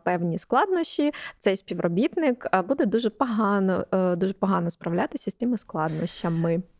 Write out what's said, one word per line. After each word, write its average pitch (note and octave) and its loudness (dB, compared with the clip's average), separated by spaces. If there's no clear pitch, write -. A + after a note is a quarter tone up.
певні F3 0
складнощі, D#4+ 0
цей G3 2
співробітник, G#3+ 0
е, F#3+ 4
буде C4+ 0
дуже A3 0
погано, G3+ 0
е, F#3 2
дуже F#3+ 0
погано F3+ 0
справлятися F#3 -4
з - -16
тими A#3+ -2
складнощами. E3 -2